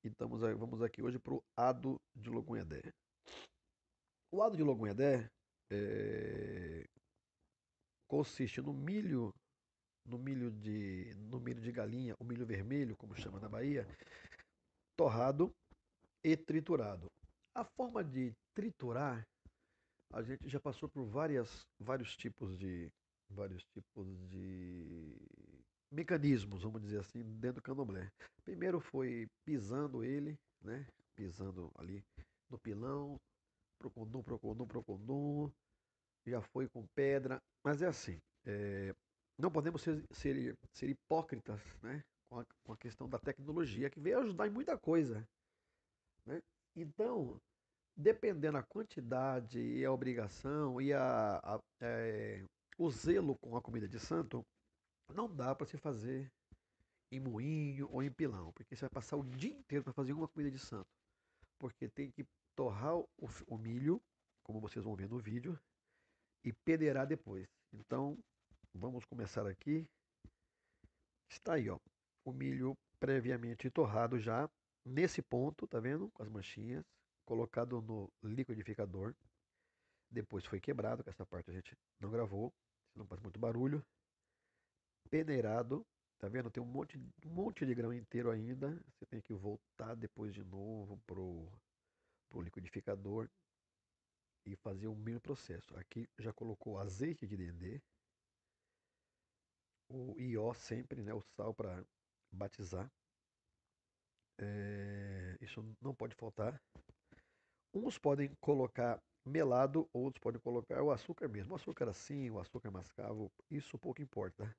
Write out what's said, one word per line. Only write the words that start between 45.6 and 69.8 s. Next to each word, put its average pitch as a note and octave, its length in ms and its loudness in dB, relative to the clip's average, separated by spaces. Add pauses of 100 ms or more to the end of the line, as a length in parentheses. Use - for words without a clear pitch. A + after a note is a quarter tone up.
né? D#3 160 -4 (340)
Então, E3 640 0 (580)
dependendo D#3+ 600 6
da B2+ 60 2
quantidade B2+ 960 0
e A#2+ 260 2
a C3 80 6
obrigação B2+ 880 0
e C#3 100 4
a, B2 460 6
a, G#2+ 220 -2 (220)
é, A2 640 -2 (340)
o E3+ 120 4
zelo D3 480 4
com A#2 180 -6
a B2 60 2
comida A2+ 260 -2
de A2 120 -6
santo, C#3 440 0 (680)
não G#3 200 0
dá C3+ 200 2
pra C3+ 140 -2
se - 100 -8
fazer C3 540 -2 (800)
em C3 80 -6
moinho C#3 720 0
ou B2+ 100 2
em C#3 100 2
pilão, G#2 420 0
porque - 220 -12
você - 60 -6
vai C3 80 -2
passar - 260 -4
o C#3+ 80 2
dia C3+ 300 -2
inteiro C#3+ 300 -2
pra C3 100 -6
fazer C3+ 200 2
uma D#3 140 0
comida D3 220 0
de C3+ 80 -4
santo, G#2+ 320 -8 (680)
porque B2+ 280 -4
tem C#3 240 -4
que C#3 140 -6 (320)
torrar B2+ 400 2
o, - 100 0 (380)
o - 100 -6
milho, B2 460 2 (420)
como G#2+ 160 -6
vocês G#2+ 240 -4
vão G#2+ 120 -2
ver F#2+ 120 -4
no A#2+ 120 -2
vídeo, A#2+ 400 -4 (840)
e A#2+ 80 -2
peneirar D3 540 6
depois. G#2+ 420 -2 (240)
Então, B2 460 -2 (560)
vamos A#2+ 320 -6
começar A2+ 400 -4
aqui. D3 400 0 (1400)